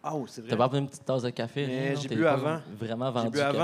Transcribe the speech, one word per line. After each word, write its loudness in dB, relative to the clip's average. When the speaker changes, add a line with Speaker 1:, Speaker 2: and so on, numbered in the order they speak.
Speaker 1:
Ah, -4
oh, -2
c'est -12
vrai. -8
Speaker 2:
T'as 2
pas 6
pris 2
une 0
petite -16
tasse 0
de -2
café, -4
Speaker 1:
Mais -2
Speaker 2:
rien, 0
non ? -2
Speaker 1:
j'ai -6
Speaker 2:
T'es -4
Speaker 1:
bu 2
Speaker 2:
pas 6
Speaker 1:
avant. 0
Speaker 2:
vraiment -2
Speaker 1:
J'ai -2
Speaker 2:
vendu 2
Speaker 1:
bu 0
avant, 2